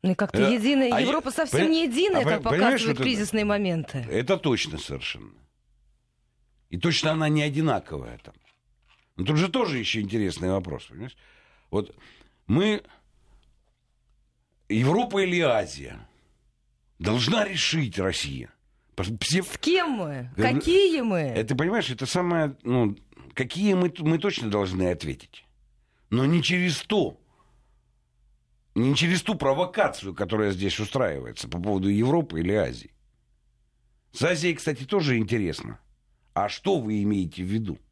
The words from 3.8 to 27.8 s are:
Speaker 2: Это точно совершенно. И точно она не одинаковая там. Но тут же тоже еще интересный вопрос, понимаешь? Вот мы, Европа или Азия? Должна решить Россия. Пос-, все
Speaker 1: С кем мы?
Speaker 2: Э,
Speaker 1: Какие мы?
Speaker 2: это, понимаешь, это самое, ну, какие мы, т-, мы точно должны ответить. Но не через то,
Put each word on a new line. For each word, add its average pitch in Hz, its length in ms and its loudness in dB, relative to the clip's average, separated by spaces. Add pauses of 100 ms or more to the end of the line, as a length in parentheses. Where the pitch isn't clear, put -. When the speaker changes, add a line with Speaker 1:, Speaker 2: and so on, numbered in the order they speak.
Speaker 2:
Это 123 280 0
точно 90 400 0
совершенно. 60 560 -10 (1400)
И 85 80 -8
точно 156 340 0
она 156 180 2
не 151 120 4
одинаковая 107 760 -2
там. - 160 -20 (840)
Но 92 100 -4
тут 151 120 2
же 180 120 2
тоже 185 280 0
еще 110 240 -2
интересный 98 480 -2
вопрос, 90 360 -4
понимаешь? 101 320 -16 (520)
Вот - 260 -4 (520)
мы, 202 340 2 (1900)
Европа 190 540 2
или 175 180 0
Азия? 69 680 0 (880)
Должна 127 480 2
решить 151 540 -2
Россия. 71 500 -4 (460)
Пос-, 101 260 -4
все 180 220 0
Speaker 1:
С - 140 -10
кем 339 340 2
мы? 143 460 -6
Speaker 2:
Э, 196 40 0
Speaker 1:
Какие 320 600 4
мы? 202 180 0
Speaker 2:
это, 123 360 -2
понимаешь, 170 340 0
это 127 160 -6
самое, 170 580 0
ну, 117 340 2 (360)
какие 185 400 0
мы, 180 160 4
т-, 175 140 -8
мы 160 140 4
точно 143 320 -2
должны 92 400 2
ответить. - 540 -6 (680)
Но 127 160 2
не 160 160 4
через 180 400 0
то, 175 380 0 (1500)